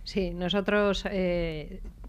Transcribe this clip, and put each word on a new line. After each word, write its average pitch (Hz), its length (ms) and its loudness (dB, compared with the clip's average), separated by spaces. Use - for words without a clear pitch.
Sí, 185 260 0
nosotros, 196 800 2
eh, 175 720 -2